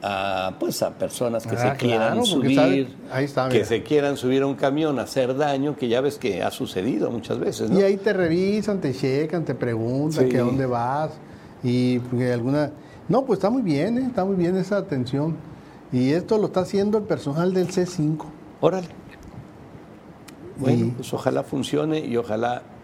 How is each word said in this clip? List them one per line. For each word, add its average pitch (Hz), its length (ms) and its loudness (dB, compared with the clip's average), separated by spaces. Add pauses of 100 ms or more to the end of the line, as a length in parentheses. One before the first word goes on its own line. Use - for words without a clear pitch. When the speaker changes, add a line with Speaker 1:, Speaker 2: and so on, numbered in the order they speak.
Speaker 1:
a, 95 560 -2
pues, - 240 -2
a 90 80 0
personas 113 560 -4
que 113 80 -2
Speaker 2:
Ah, 123 160 2
Speaker 1:
se 135 80 -4
quieran 120 200 2
Speaker 2:
claro, 113 180 2
porque 240 120 2
Speaker 1:
subir, 135 260 2
Speaker 2:
sabe, 139 320 4 (240)
ahí 135 140 0
está, 135 240 0
Speaker 1:
que 127 60 2
Speaker 2:
mira. 101 100 4
Speaker 1:
se 107 160 0
quieran 143 340 2
subir 135 280 2
a - 20 2
un 139 80 0
camión 143 460 0
a - 20 -2
hacer 127 340 0
daño, 143 400 0
que 127 120 -2
ya 117 140 2
ves 143 180 0
que 101 240 -2
ha 104 80 0
sucedido 120 580 -2
muchas 113 300 -4
veces, 113 320 -2
¿no? 190 80 4
Speaker 2:
Y - 20 6
ahí 196 160 4
te 202 160 0
revisan, 190 680 0
te 139 140 -2
checan, 151 500 0
te 131 120 -2
preguntan 127 680 0
Speaker 1:
Sí. 127 40 4
Speaker 2:
que 123 80 2
a 123 60 4
dónde 131 240 2
vas 127 420 0 (540)
y 123 340 4
que 123 340 0
alguna. 135 380 2 (400)
No, 254 160 4
pues 196 140 2
está 196 100 2
muy 254 140 0
bien, 180 340 2
¿eh? 262 80 0
Está 220 180 -2
muy 196 120 0
bien 180 200 2
esa 190 220 0
atención. 143 580 -2 (560)
Y 127 220 4
esto 180 260 2
lo 185 80 2
está 185 140 0
haciendo 202 360 2
el 208 60 0
personal 165 500 0
del 180 160 2
C 180 160 2
cinco. 156 400 0 (360)
Speaker 1:
Órale. 180 260 2 (1700)
Bueno, 120 280 2
Speaker 2:
Y 120 40 0
Speaker 1:
pues 123 240 -8
ojalá 131 300 0
funcione 151 560 -2
y 117 180 -4
ojalá 117 460 -2 (200)